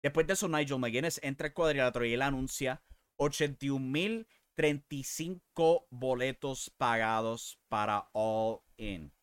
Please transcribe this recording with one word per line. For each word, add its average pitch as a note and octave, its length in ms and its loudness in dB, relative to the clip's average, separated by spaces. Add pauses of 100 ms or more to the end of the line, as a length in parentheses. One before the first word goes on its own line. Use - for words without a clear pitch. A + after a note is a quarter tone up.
Después C#3+ 240 2
de F#3+ 60 2
eso, F#3+ 140 0
Nigel D3+ 300 0
McGuinness B2+ 460 0
entra C#3 240 -4
al D3 60 -6
cuadrilátero C3+ 520 2
y A#2 80 0
él B2 80 0
anuncia C3+ 640 -2 (340)
ochenta C#3+ 480 0
y C#3 40 0
un C3+ 220 -2
mil G#3+ 360 -2 (260)
treinta D3 400 0
y C#3 100 -8
cinco E3 880 0
boletos B2+ 880 -2
pagados A2+ 840 0 (100)
para G#2+ 440 0
All A2 460 0 (180)
In. F#2 340 -8 (120)